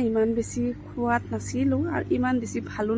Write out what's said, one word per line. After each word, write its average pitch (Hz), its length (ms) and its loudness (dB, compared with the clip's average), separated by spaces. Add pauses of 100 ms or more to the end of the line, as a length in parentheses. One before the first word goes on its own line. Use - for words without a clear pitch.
(100)
ইমান 220 180 4 (100)
বেছি 240 240 -2 (280)
সোৱাদ 240 320 0 (100)
নাছিলোঁ 262 480 0 (140)
আৰু - 100 -2 (120)
ইমান 254 260 2
বেছি 220 160 -6 (140)
ভালো 214 260 0